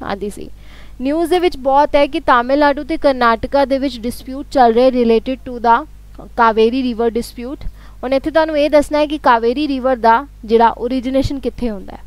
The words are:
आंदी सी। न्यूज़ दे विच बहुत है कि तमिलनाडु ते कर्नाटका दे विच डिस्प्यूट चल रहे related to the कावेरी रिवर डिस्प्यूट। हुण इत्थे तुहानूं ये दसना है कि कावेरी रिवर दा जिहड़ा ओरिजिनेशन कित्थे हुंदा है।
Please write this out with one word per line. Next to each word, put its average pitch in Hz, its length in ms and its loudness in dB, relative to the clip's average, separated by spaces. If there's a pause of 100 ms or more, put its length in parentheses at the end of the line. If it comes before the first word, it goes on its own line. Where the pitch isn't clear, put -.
आंदी 202 260 -8
सी। - 200 -14 (520)
न्यूज़ 302 280 -2
दे 359 100 2
विच 339 160 0
बहुत 277 400 2
है 285 120 4
कि 294 120 -6
तमिलनाडु 277 640 2
ते 320 140 -4
कर्नाटका 262 680 0
दे 269 120 0
विच 247 220 -4
डिस्प्यूट 254 500 -10
चल 240 240 4
रहे 247 180 4
related 240 560 0
to 247 120 -10
the 233 280 2 (500)
कावेरी 226 440 2
रिवर 233 280 -2
डिस्प्यूट। 233 540 -8 (400)
हुण 262 100 -2
इत्थे 269 180 -2
तुहानूं 320 240 0
ये 294 140 2
दसना 294 280 2
है 302 100 2
कि 294 100 -6
कावेरी 247 500 2
रिवर 262 280 -2
दा 233 320 2 (180)
जिहड़ा 226 240 4
ओरिजिनेशन 262 680 -2
कित्थे 247 280 -6
हुंदा 196 260 -10
है। - 140 -20